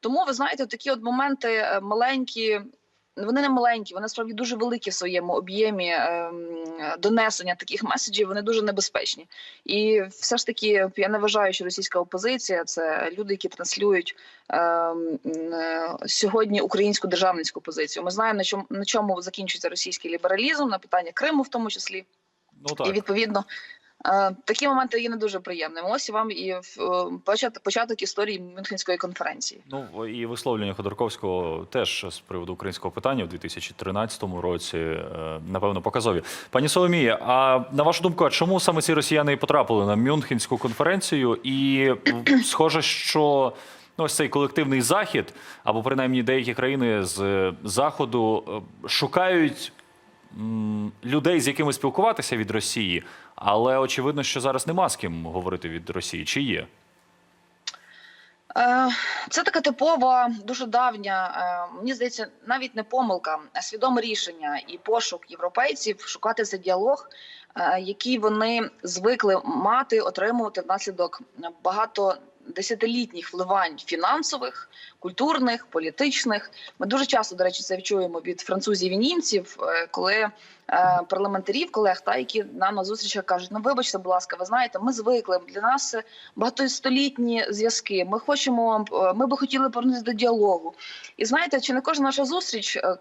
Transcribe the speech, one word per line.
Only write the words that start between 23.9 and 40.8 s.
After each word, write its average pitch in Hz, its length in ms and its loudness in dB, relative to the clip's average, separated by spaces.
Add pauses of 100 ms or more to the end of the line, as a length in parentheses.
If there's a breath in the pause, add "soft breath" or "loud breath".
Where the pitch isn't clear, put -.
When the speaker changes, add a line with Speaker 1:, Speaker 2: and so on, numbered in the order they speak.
Speaker 1:
е, 190 380 4
такі 254 240 0
моменти 254 320 2
є 233 80 -2
не 233 80 -4
дуже 208 240 -2
приємними. 165 500 -6
Ось 262 200 -2
вам 220 200 0
і 185 240 -4
в, - 280 -10
е, 180 420 0
почат-, 220 380 0
початок 226 400 -2
історії 202 380 -4
Мюнхенської 180 580 -6
конференції. - 600 -8 (100)
Speaker 2:
Ну, 113 360 -8
і 117 200 -6
висловлення 113 480 -2
Ходорковського 92 960 -4
теж 101 400 -2
з - 80 -14
приводу 90 340 -8
українського 95 400 -8
питання 131 320 -2
в 85 40 -8
дві 87 100 -10
тисячі - 380 -10
тринадцятому 95 640 -4
році, 87 380 -2
е, 80 720 -6
напевно, 98 340 0
показові. 104 400 0 (280 loud breath)
Пані 135 180 4
Соломія, 170 540 4
а 131 500 6
на 143 100 2
вашу 160 200 4
думку, 175 220 2
а 139 60 6
чому 180 300 2
саме 160 220 4
ці 165 120 4
росіяни 147 380 4
і 139 40 4
потрапили 117 500 4
на 104 100 4
Мюнхенську 131 640 0
конференцію? 147 840 2